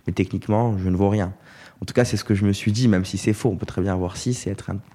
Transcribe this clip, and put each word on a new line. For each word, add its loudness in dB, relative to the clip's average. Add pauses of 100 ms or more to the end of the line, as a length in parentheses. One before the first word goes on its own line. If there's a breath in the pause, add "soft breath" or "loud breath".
mais -2
techniquement, 0
je 0
ne 2
vaux 4
rien. » 0 (480 loud breath)
En -6
tout -10
cas, 4
c'est 0
ce -4
que 2
je 2
me 4
suis 0
dit, 2
même 4
si -6
c'est 0
faux. -2
On -2
peut -8
très -6
bien 0
avoir -2
six -4
et -2
être -8
un, -6 (180)